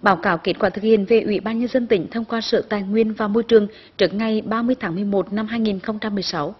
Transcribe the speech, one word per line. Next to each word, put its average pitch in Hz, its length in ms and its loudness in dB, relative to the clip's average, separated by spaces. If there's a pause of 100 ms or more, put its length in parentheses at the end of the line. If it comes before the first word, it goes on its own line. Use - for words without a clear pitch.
Báo 196 140 4
cáo 170 220 0
kết 170 220 -2
quả 202 100 2
thực 190 140 -8
hiện 214 220 4
về 220 160 4
Ủy 208 180 0
ban 226 200 -4
Nhân 240 80 -2
dân 240 200 0
tỉnh 196 240 2
thông 226 140 -6
qua 226 160 -4
Sở 220 280 0
Tài 208 120 -2
nguyên 214 320 0
và 214 140 -4
Môi 220 160 0
trường 220 240 4 (300)
trước 185 160 2
ngày 220 280 0
ba 220 200 -2
mươi 240 180 0
tháng 170 160 -4
mười 196 80 -2
một 202 300 0
năm 214 140 -2
hai 226 120 -4
nghìn 208 200 0
không 214 200 -6
trăm 214 140 -6
mười 196 100 -2
sáu. 170 360 -4